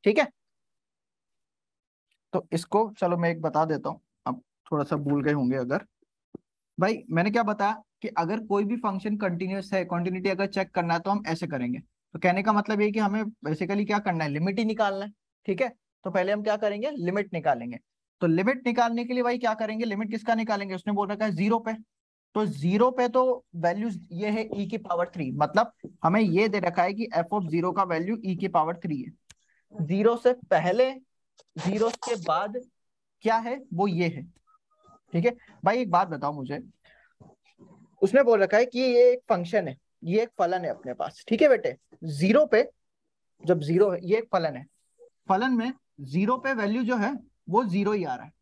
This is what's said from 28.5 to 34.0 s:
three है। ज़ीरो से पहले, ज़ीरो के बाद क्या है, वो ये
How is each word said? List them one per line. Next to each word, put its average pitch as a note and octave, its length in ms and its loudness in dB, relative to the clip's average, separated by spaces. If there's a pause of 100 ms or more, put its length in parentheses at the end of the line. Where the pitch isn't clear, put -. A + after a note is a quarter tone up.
three D3+ 240 -6
है। - 840 -12
ज़ीरो G#3 300 2
से B3 160 2 (180)
पहले, F#3+ 400 2 (680)
ज़ीरो G3+ 320 0 (160)
के A#3+ 200 -4
बाद G3+ 360 -2 (640)
क्या A3 140 2
है, A#3+ 180 -4 (160)
वो F3+ 160 0
ये F3 200 0